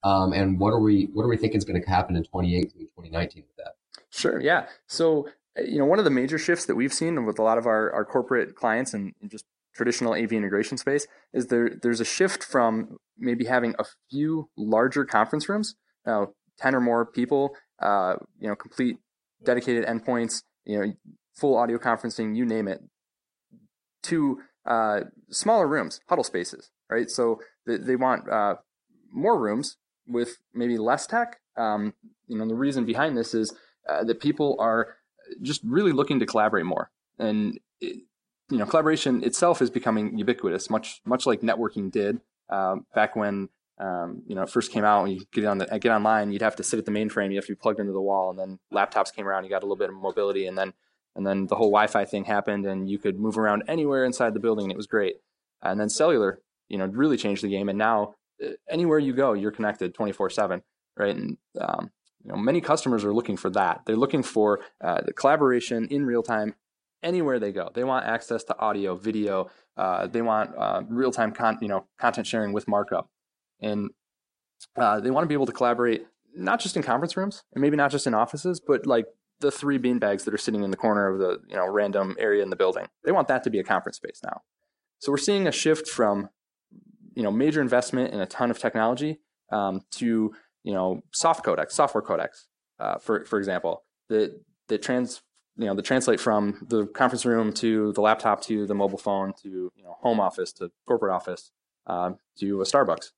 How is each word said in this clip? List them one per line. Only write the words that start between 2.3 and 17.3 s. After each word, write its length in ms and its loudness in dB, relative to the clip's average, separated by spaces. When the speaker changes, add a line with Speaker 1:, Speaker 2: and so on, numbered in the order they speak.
Speaker 1:
eighteen, 400 -4
twenty 140 -20
nineteen 360 -6
with 120 -20
that? 160 -14
Speaker 2:
Sure. 280 -2
Yeah. 280 2
So, 400 0
uh, 40 -2
you 140 -2
know, 60 2
one 160 4
of 60 2
the 40 6
major 280 0
shifts 300 0
that 80 0
we've 180 0
seen 320 -2
with 120 -2
a 60 0
lot 140 4
of 80 0
our, 260 2
our 140 0
corporate 500 0
clients 380 0
and, 280 -6
and 80 -14
just 140 -16
traditional 400 0
A 100 0
V 120 0
integration 400 0
space 280 0
is 140 0
there, 220 4
there's 180 2
a 60 0
shift 400 0
from 500 0
maybe 260 -2
having 340 0
a 60 -2
few 460 -2
larger 480 2
conference 460 0
rooms, 260 -4
uh, 200 0
ten 160 2
or 60 2
more 260 2
people, 480 0